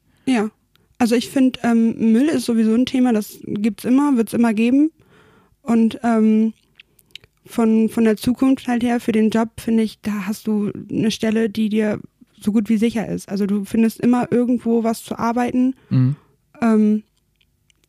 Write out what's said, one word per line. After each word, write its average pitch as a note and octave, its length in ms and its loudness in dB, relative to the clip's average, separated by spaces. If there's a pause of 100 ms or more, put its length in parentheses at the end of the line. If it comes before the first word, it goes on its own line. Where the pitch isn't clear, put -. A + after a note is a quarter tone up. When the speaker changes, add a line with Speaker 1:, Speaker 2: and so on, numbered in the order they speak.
(260)
Speaker 1:
Ja. A3 220 0 (500)
Also A#3+ 160 2
ich C4+ 140 -2
find, C4 340 0
ähm, A3+ 500 2
Müll B3+ 160 4
ist C4 160 -2
sowieso A3+ 300 2
ein B3+ 120 2
Thema, B3 260 0
das G#3 320 -4
gibt's G#3 400 -6
immer, C#4 320 2
wird's A3+ 160 -2
immer A#3 200 2
geben. B3 380 2 (720)
Und, A3+ 400 0
ähm, A3 520 2 (920)
von, A3 420 2
von A3+ 160 0
der G#3+ 120 2
Zukunft C4 520 0
halt A#3+ 140 -2
her A#3+ 180 -2
für - 120 -4
den A3 180 2
Job, A3+ 280 0
find A3+ 220 0
ich, A3 200 -4
da G#3 260 -6
hast G#3 200 -8
du G#3 260 -2 (180)
eine A3 200 -2
Stelle, A3 400 -2
die A3 180 -2
dir G#3+ 320 -2 (400)
so G3+ 120 -2
gut G#3+ 160 0
wie A3+ 100 2
sicher A3 300 0
ist. F3 200 -8
Also G3+ 180 -2
du G3 180 -2
findest A3+ 360 0
immer A#3+ 320 0
irgendwo A#3 500 0
was A3+ 220 -4
zu - 140 -10
arbeiten, B3 560 -2 (160)
Speaker 2:
Mhm. C3 260 2 (440)
Speaker 1:
ähm, G#3+ 420 2 (880)